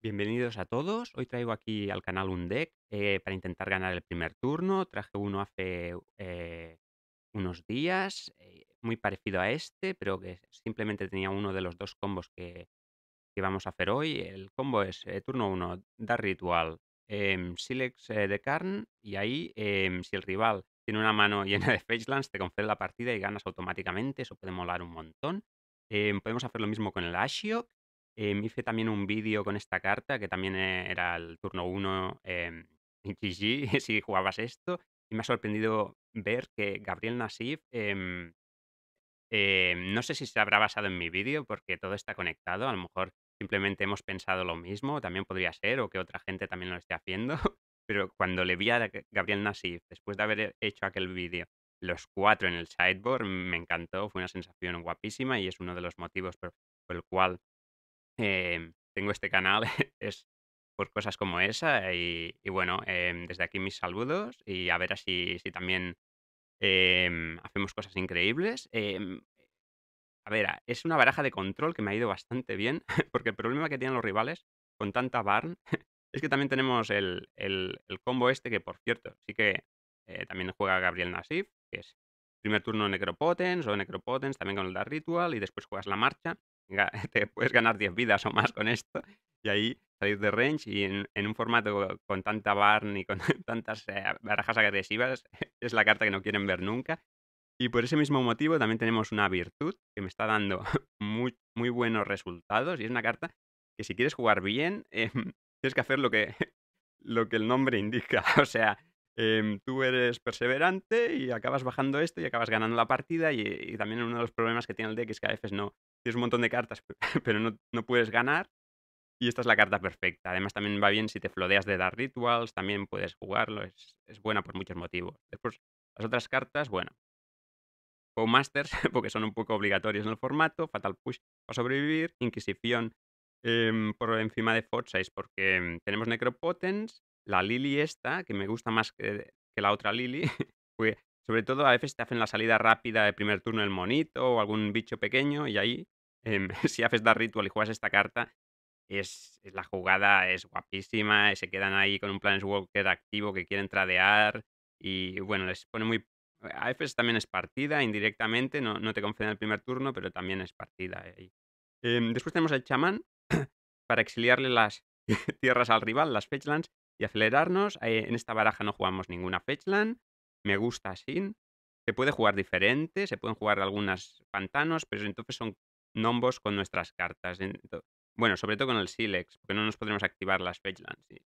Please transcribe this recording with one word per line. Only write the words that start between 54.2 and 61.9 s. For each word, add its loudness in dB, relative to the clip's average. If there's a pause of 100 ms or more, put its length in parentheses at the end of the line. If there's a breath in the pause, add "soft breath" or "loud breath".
una -6
sensación -8
guapísima -4
y -2
es -10
uno -6
de -8
los -8
motivos -8
por, -12 (320)
por -8
el -8
cual, 0 (800)
em, -2 (200)
tengo -2
este -4
canal, 4
<laughs> -2
es -10 (500)
por -4
cosas -4
como -2
esa 2